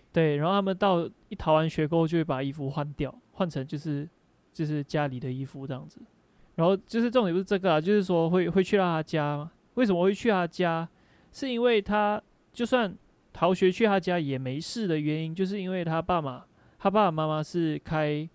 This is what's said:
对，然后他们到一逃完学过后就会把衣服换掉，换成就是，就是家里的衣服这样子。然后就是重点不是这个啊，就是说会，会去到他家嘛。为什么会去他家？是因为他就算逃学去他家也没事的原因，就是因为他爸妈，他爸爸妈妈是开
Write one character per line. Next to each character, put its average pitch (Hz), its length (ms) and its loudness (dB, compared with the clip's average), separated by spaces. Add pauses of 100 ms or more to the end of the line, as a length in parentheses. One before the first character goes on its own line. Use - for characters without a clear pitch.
(120)
对， 151 260 2
然 151 100 0
后 190 60 0
他 202 80 2
们 190 140 -2
到 180 320 2 (220)
一 208 60 -10
逃 160 180 0
完 160 160 4
学 156 180 -2
过 165 120 2
后 165 80 2
就 165 100 0
会 160 60 2
把 139 180 -4
衣 139 100 -4
服 139 180 -6
换 147 240 -4
掉， 135 200 -6 (200)
换 185 140 -2
成 139 200 -6
就 151 100 -8
是， 147 320 -6 (420)
就 160 140 -4
是 147 180 -4
家 147 240 -2
里 127 120 -6
的 127 120 -6
衣 131 140 -6
服 135 220 -12
这 135 60 -6
样 143 140 -12
子。 - 120 -20 (560)
然 165 100 2
后 196 100 4
就 220 240 -4
是 240 120 2
重 233 140 4
点 170 80 0
不 175 40 2
是 196 60 0
这 190 160 0
个 185 140 2
啊， 156 60 4
就 180 140 2
是 208 100 4
说 170 260 2
会， 175 200 2
会 190 140 2
去 - 120 0
到 190 100 4
他 160 180 0
家 147 340 -2
嘛。 151 140 -10 (240)
为 247 100 2
什 196 80 4
么 175 80 2
会 196 140 2
去 233 160 -2
他 180 160 2
家？ 165 400 -2 (440)
是 - 200 -8
因 233 120 -2
为 233 160 4
他 208 400 0 (320)
就 240 140 -4
算 226 300 0 (360)
逃 180 220 2
学 185 180 4
去 220 140 0
他 196 140 4
家 175 200 -2
也 139 160 -4
没 131 240 -6
事 214 280 -6
的 160 100 0
原 151 260 -2
因， 160 120 -6
就 190 100 0
是 202 160 -4
因 185 80 -6
为 185 160 -4
他 165 160 0
爸 180 180 0
妈， 131 240 -8 (360)
他 196 100 2
爸 208 160 4
爸 175 60 4
妈 156 160 -2
妈 156 160 0
是 160 360 -2
开 151 560 -2